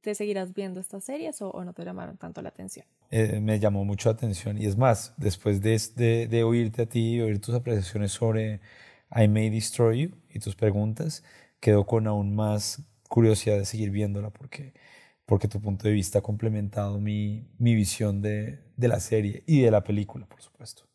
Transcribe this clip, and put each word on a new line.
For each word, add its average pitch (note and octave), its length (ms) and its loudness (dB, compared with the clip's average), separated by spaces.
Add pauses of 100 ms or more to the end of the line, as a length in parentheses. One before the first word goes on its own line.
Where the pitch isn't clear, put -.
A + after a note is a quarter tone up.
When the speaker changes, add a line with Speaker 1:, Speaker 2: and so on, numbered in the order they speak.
Speaker 1:
te G#3+ 120 -4
seguirás G3 400 -4
viendo F#3+ 260 -8
estas G3 240 -12
series D4+ 380 -8
o, G3 80 -8
o F3+ 160 -10
no F3 80 -12
te E3+ 100 -14
llamaron F3+ 340 -12
tanto - 260 -14
la - 60 -10
atención. - 360 -16 (240)
Speaker 2:
Eh, G#2+ 320 2
me G#2+ 180 2
llamó G2+ 240 2
mucho G2+ 260 0
la A2 40 2
atención. G#2+ 440 -4
Y A2 80 -4
es G2+ 120 0
más, B2 400 2
después G2+ 440 0
de, A2 200 2 (140)
de, A#2 320 2
de A2+ 160 2
oírte A#2 400 2
a - 20 0
ti A2+ 300 0
y A#2+ 60 0
oír G#2+ 200 0
tus A#2 140 -4
apreciaciones G#2 560 -2
sobre A2 500 -2 (520)
I A2 140 6
May G#2+ 220 4
Destroy A2+ 540 2
You F3+ 80 -4 (180)
y A#2 100 -10
tus G#2 160 -8
preguntas, A2 680 -2 (360)
quedo G#2 260 6
con A2 220 0
aún G2+ 280 0
más G#2+ 480 -2 (260)
curiosidad G#2+ 480 4
de G2 80 -2
seguir G#2+ 240 -4
viéndola G2+ 400 -4
porque, C3+ 440 -18 (520)
porque G#2+ 220 2
tu G#2 140 -4
punto G#2 260 -2
de G#2 60 4
vista G2+ 260 2
ha - 20 -2
complementado G#2 800 -4
mi, G#2 480 -4 (100)
mi A#2 160 4
visión G2+ 480 0
de, G#2+ 380 -4 (160)
de B2 120 2
la A2 120 2
serie G2+ 460 0
y D3+ 160 6
de A#2 100 8
la G#2 120 4
película, G#2 420 -4
por - 160 -20
supuesto. - 420 -20 (100)